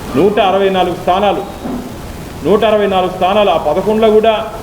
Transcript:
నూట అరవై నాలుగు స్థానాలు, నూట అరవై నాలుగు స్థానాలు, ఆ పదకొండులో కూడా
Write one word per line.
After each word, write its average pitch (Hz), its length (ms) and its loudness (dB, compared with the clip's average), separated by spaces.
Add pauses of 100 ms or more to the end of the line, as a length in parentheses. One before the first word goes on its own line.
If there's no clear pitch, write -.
(160)
నూట 202 240 2
అరవై 196 300 2
నాలుగు 180 240 0
స్థానాలు, 185 500 0 (1000)
నూట 202 200 2
అరవై 214 220 2
నాలుగు 185 260 0
స్థానాలు, 196 380 2
ఆ 160 60 2
పదకొండులో 190 540 2
కూడా 214 520 2